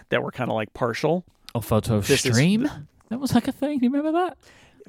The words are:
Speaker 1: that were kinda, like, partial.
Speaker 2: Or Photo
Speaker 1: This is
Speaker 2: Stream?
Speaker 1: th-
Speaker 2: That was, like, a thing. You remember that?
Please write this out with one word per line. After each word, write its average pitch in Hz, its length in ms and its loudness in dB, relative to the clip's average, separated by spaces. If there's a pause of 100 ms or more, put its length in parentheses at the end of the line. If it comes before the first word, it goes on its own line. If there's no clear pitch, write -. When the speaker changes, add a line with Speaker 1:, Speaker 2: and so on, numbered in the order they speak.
Speaker 1:
that 123 140 0
were 131 80 -8
kinda, 120 220 -4
like, 110 200 -4
partial. 151 500 -2 (300)
Speaker 2:
Or 113 80 -4
Photo 110 400 0
Speaker 1:
This 131 240 2
is 123 100 2
Speaker 2:
Stream? 180 260 4
Speaker 1:
th- 285 100 0 (380)
Speaker 2:
That 240 100 -4
was, 277 160 -2
like, 240 120 2
a 269 40 -2
thing. 277 320 -2
You 240 60 2
remember 294 220 -2
that? 349 260 -2 (520)